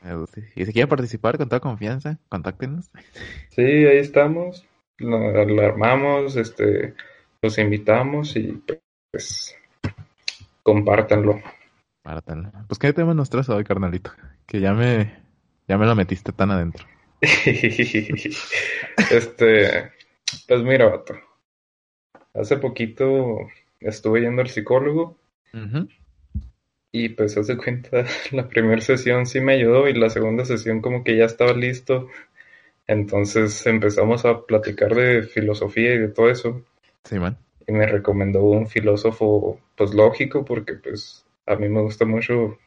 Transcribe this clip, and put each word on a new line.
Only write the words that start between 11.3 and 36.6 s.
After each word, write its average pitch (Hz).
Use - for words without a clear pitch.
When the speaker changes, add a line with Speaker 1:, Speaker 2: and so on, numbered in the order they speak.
Speaker 1:
Compártanlo. 80
Pues, -
¿qué 143
tema 170
nos 147
traes 127
hoy, 104
carnalito? 95
Que 107
ya 95
me, 113
ya 95
me 107
lo 117
metiste 95
tan 98
adentro. 85
Speaker 2:
<laughs> -
Este, 110
pues 123
mira, 127
vato. -
Hace 107
poquito 127
estuve 107
yendo 117
al 127
psicólogo. 143
Speaker 1:
Ujú. 113
Speaker 2:
Y 117
pues, 107
haz 104
de 123
cuenta, 123
<laughs> -
la 131
primera 113
sesión 123
sí 131
me 135
ayudó 127
y 131
la 113
segunda 113
sesión 113
como 123
que 113
ya 113
estaba 123
listo. 127
Entonces 104
empezamos 110
a 117
platicar 107
de 123
filosofía 107
y 120
de 110
todo 113
eso. 123